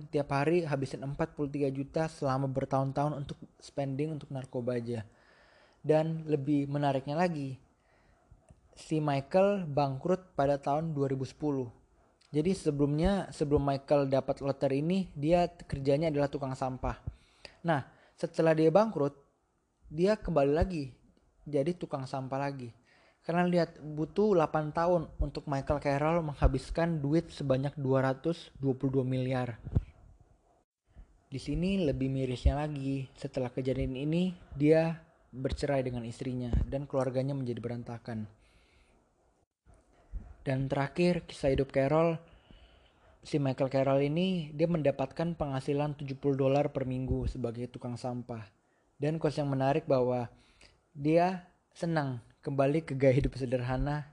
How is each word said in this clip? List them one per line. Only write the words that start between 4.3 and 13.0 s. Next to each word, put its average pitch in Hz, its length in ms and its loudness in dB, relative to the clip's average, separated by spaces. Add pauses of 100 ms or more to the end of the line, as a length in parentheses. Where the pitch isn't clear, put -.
narkoba 127 480 -4
aja. 117 240 -6 (800)
Dan 160 480 2
lebih 143 400 2
menariknya 143 480 0
lagi, 147 400 -2 (1200)
si 156 240 -2
Michael 180 640 2
bangkrut 143 720 -2
pada 143 160 4
tahun 151 400 -2
dua 139 160 0
ribu 131 160 -4
sepuluh. 139 400 -4 (680)
Jadi 156 240 2
sebelumnya, 151 720 2